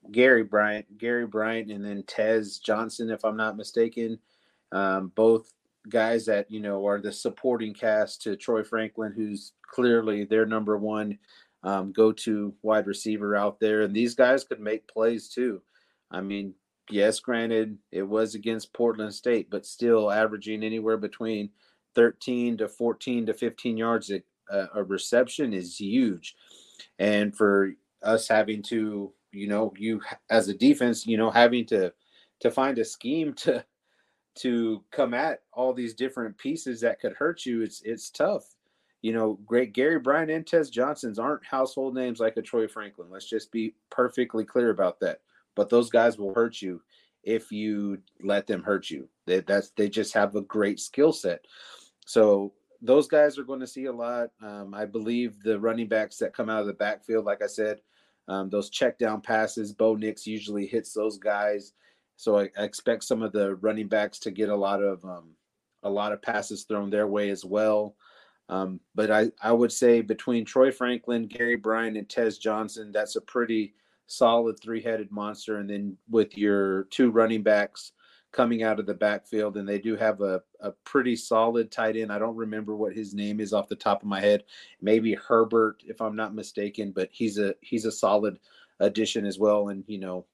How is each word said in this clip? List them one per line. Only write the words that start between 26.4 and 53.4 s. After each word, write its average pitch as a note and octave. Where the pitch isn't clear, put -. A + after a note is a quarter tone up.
And G#2
for G2+
us A2
having G#2+
to, G#2
you G2+
know, G#2
you G#2+
h-, -
as A2
a G2+
defense, B2
you A2+
know, A2
having A#2+
to, F#2+
to A#2+
find C3+
a A2+
scheme D3
to, B2
to A#2
come B2
at C#3+
all B2+
these A#2+
different A#2+
pieces C3+
that A2+
could -
hurt E3
you, A#2
it's, -
it's A2
tough. -
You A2
know, A2
great A#2
Gary D3+
Bryant D3
and D#3+
Tez D#3+
Johnsons A#2+
aren't C#3
household C3
names B2
like A2+
a A2+
Troy A2+
Franklin. G2+
Let's F#2+
just A2
be A2+
perfectly B2
clear A#2+
about F#2+
that. E2+
But G#2
those A#2+
guys A#2
will G2+
hurt A#2
you F#2
if A2+
you G#2
let G2+
them F2+
hurt G2
you. C#2
They, F#2
that's, G2
they G#2
just G#2
have G#2
a G#2
great G2+
skill D3+
set. F2
So G2+
those C3
guys D3
are C#3+